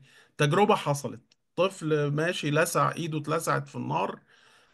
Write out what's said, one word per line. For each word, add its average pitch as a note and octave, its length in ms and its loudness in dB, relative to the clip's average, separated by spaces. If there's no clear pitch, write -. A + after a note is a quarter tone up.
تجربة F3+ 380 4
حصلت، B2 460 -4
طفل D#3 520 0
ماشي D#3 440 -2
لسع D3+ 400 2
ايده، D#3 260 -6
اتلسعت D3 500 -2
في - 80 -18
النار D#3 440 -4